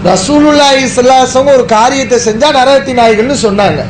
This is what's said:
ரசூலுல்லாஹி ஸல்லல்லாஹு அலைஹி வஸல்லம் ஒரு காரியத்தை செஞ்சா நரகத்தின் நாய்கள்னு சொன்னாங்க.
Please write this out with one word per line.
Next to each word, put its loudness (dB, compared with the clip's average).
ரசூலுல்லாஹி 0
ஸல்லல்லாஹு 2
அலைஹி -4
வஸல்லம் 2
ஒரு 2
காரியத்தை 0
செஞ்சா -2
நரகத்தின் 0
நாய்கள்னு 0
சொன்னாங்க. -2